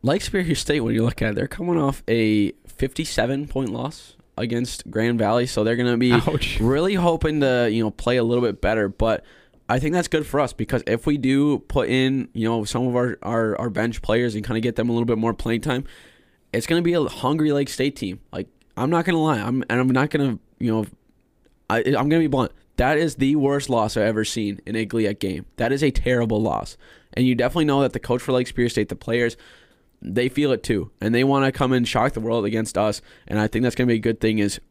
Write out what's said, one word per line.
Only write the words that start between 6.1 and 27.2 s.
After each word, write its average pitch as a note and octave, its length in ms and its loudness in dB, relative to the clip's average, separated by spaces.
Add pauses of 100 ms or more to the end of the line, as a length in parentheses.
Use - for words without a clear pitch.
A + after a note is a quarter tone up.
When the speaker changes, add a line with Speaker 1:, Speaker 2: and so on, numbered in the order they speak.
Speaker 2:
Ouch. C3 480 0
Speaker 1:
really D3 360 2
hoping E3 460 0
to, B2 300 2
you A2+ 120 0
know, G#2+ 80 0
play B2 260 -2
a A#2+ 60 2
little A#2+ 200 2
bit G#2 180 -2
better. G#2 280 2
But A2 340 0 (480)
I B2+ 60 2
think D3+ 160 -2
that's F3 140 0
good D#3 180 0
for - 140 -2
us C3 120 0
because A2+ 360 -2
if A2 180 -2
we D3 140 0
do C#3 400 2
put - 300 -2
in, C3 440 0
you A2+ 160 -2
know, A2+ 160 0
some B2+ 220 -2
of B2 80 -2
our, B2 260 0
our, A2 380 -2
our A#2 100 -4
bench A2+ 320 -4
players A#2 320 0
and G#2+ 100 -4
kinda A2+ 180 -2
get A#2 160 -2
them A#2+ 120 0
a - 20 0
little A#2 140 0
bit A#2 140 0
more A2+ 120 0
playing A#2 300 -2
time, C#3 220 -2 (680)
it's A2+ 140 -4
gonna E3 160 2
be E3+ 120 2
a E3 100 2
hungry D3+ 480 0
Lake C#3+ 180 0
State C#3 260 -2
team. G2 240 -8 (140)
Like, - 140 -8 (280)
I'm C3 140 -2
not E3+ 160 2
gonna E3+ 160 2
lie, D#3 180 2
I'm, B2 300 -2
and A#2+ 100 2
I'm B2+ 100 2
not C3 200 2
gonna, C#3 300 0 (180)
you A#2 140 -2
know, A2 140 0 (840)
I, A2+ 160 0
I'm C3+ 240 2
gonna D#3+ 80 4
be D#3+ 80 4
blunt. C3+ 260 0 (260)
That C#3+ 200 2
is D#3+ 200 0
the C3+ 180 2
worst C#3 340 0
loss A2 260 2
I've G#2+ 100 2
ever A2 200 0
seen G#2 400 -4
in A2 100 -6
a A2 120 -2
gliac G#2+ 320 0
game. F#2+ 260 -4 (120)
That A#2+ 140 0
is C#3 120 0
a C3+ 80 2
terrible A#2 500 2
loss. C#2 340 -2 (380)
And B2+ 140 2